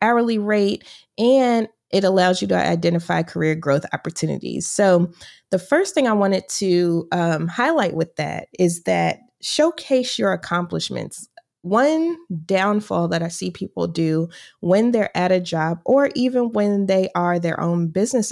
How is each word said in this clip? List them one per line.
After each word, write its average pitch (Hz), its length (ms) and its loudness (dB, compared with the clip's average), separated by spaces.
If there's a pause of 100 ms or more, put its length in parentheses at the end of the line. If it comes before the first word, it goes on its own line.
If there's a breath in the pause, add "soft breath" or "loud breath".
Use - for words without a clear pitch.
hourly 233 360 2
rate, 208 460 0 (340 loud breath)
and 240 520 4 (200)
it 196 140 2
allows 185 380 4
you 202 80 -4
to 185 60 2
identify 170 680 0
career 156 320 -2
growth 156 380 0
opportunities. 156 760 -6
So 180 440 4 (400 loud breath)
the 190 60 2
first 311 380 0
thing 269 120 2
I 220 60 2
wanted 196 360 0
to, 175 640 0
um, 170 360 0
highlight 254 480 0
with 165 220 -4
that 156 320 -6 (100)
is 170 240 0
that 170 360 0 (220)
showcase 277 760 0
your 202 140 0
accomplishments. 170 960 -6 (320)
One 311 560 0 (280)
downfall 190 640 0
that 170 120 -2
I 165 60 -6
see 180 240 -8
people 175 360 -6
do 165 420 -2 (320 loud breath)
when 208 300 2
they're 220 240 -2
at 180 180 2
a 185 80 2
job 165 420 -2
or 277 320 2
even 247 380 -2
when 208 320 0
they 190 300 2
are 175 220 0
their 170 220 -2
own 170 280 0
business 214 440 -2